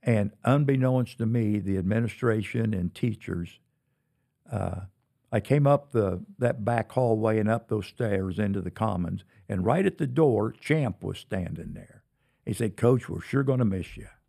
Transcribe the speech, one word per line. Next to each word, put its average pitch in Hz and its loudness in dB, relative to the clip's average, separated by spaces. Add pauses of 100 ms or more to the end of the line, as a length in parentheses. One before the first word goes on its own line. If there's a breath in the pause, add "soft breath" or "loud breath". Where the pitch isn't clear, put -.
And 104 2 (120)
unbeknownst 131 2
to 117 -2
me, 110 2
the 95 -2
administration 110 0
and 90 -2
teachers, 92 -6 (920)
uh, 92 -4 (500)
I 113 2
came 139 2
up 143 2
the, 95 0 (120)
that 120 -2
back 117 0
hallway 110 2
and 107 2
up 113 0
those 104 -2
stairs 98 -2
into 98 0
the 90 -6
commons, 95 -4 (240 soft breath)
and 92 -2
right 165 2
at 190 0
the 156 0
door, 123 2
Champ 143 -2
was 95 -6
standing - -8
there. - -18 (420)
He - -4
said, 110 -2
"Coach, 120 4
we're - -6
sure 139 -2
gonna 131 2
miss 95 -2
you." 101 -14 (220)